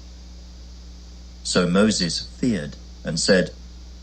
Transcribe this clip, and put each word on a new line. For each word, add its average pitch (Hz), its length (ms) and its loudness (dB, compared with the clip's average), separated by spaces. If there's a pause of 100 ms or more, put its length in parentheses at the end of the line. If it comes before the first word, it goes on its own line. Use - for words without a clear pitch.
(1400)
So 90 240 4
Moses 98 560 4 (160)
feared 90 340 0 (300)
and 82 160 0
said, - 320 6 (500)